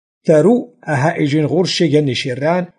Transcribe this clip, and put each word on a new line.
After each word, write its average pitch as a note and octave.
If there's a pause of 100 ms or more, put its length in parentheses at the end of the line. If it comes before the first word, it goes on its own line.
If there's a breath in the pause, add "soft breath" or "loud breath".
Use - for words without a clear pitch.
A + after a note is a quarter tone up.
(260)
تارو F3 (100)
أها D3+
إيجين D3+
غور D#3+
شيغان D3+
نشيران، C#3 (140)